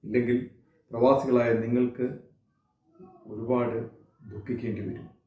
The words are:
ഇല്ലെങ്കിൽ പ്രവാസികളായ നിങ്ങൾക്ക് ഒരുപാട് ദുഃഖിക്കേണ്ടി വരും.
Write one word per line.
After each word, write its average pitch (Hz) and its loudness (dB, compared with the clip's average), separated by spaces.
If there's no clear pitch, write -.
ഇല്ലെങ്കിൽ 120 2
പ്രവാസികളായ 123 4
നിങ്ങൾക്ക് 123 0
ഒരുപാട് 113 0
ദുഃഖിക്കേണ്ടി 107 -6
വരും. - -12